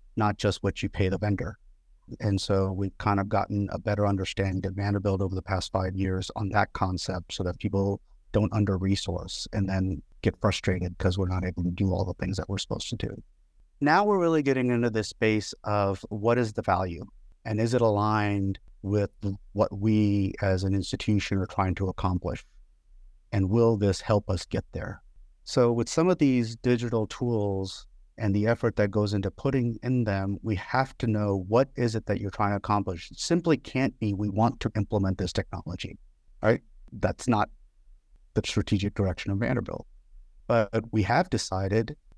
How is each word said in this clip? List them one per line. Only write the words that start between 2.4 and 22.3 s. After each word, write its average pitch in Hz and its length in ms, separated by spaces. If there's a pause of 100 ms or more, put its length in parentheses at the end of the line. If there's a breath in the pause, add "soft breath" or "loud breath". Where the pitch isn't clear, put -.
so 95 300
we've 95 280
kind 101 200
of 98 100
gotten 101 440
a - 80
better 104 260
understanding 95 580
at 95 100
Vanderbilt 101 460
over 95 140
the 92 80
past 95 300
five 95 240
years 95 400
on 101 140
that 104 240
concept 90 580
so - 100
that 90 160
people 98 420 (300)
don't 107 220
under-resource. 95 1000
And 98 160
then 95 320 (220)
get - 180
frustrated 90 580
'cause 92 200
we're 95 100
not 92 160
able 92 200
to 87 60
do 92 220
all 90 120
the 90 100
things 95 240
that - 100
we're 95 100
supposed - 320
to 110 60
do. 107 260 (580)
Now 160 240
we're 208 160
really 165 220
getting 131 280
into 120 200
this 110 180
space 110 440 (120)
of 101 440
what 110 300
is 110 140
the - 100
value, 92 420 (400)
and 110 160
is 117 140
it 123 60
aligned 104 800 (240)
with 101 280 (420)
what 101 240
we 104 640
as 95 240
an 98 100
institution 98 640
are 92 80
trying 92 300
to 98 120
accomplish? 90 560 (880)